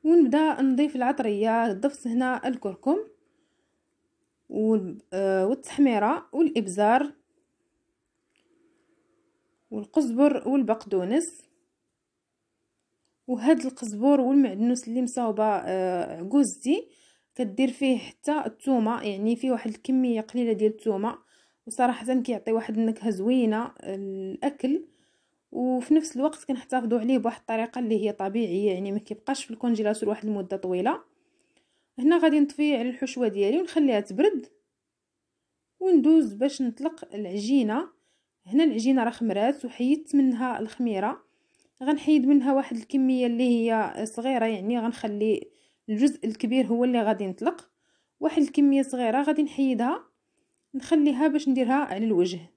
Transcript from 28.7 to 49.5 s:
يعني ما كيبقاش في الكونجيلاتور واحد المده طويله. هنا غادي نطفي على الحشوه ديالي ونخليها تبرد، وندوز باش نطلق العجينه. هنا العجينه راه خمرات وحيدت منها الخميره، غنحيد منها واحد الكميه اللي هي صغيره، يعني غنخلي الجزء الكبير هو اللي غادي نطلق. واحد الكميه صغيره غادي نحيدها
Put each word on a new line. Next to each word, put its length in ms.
يعني 200
ما 80
كيبقاش 460
في 60
الكونجيلاتور 580
واحد 160
المده 320
طويله. 460
هنا 180
غادي 220
نطفي 360
على 140
الحشوه 380
ديالي 320
ونخليها 400
تبرد، 480
وندوز 540
باش 280
نطلق 540
العجينه. 760
هنا 180
العجينه 400
راه 60
خمرات 560
وحيدت 500
منها 440
الخميره، 640
غنحيد 440
منها 260
واحد 220
الكميه 500
اللي 180
هي 500
صغيره، 400
يعني 340
غنخلي 720
الجزء 360
الكبير 400
هو 180
اللي 180
غادي 260
نطلق. 440
واحد 220
الكميه 400
صغيره 420
غادي 200
نحيدها 600